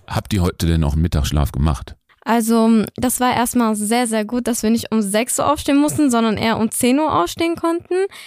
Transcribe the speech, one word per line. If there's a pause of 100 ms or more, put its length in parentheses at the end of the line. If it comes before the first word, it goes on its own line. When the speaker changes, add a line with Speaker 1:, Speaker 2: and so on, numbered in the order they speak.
Speaker 1:
Habt
ihr
heute
denn
auch
einen
Mittagsschlaf
gemacht? (260)
Speaker 2:
Also, (120)
das
war
erstmal
sehr,
sehr
gut,
dass
wir
nicht
um
sechs
Uhr
aufstehen
mussten,
sondern
eher
um
zehn
Uhr
aufstehen
konnten. (320)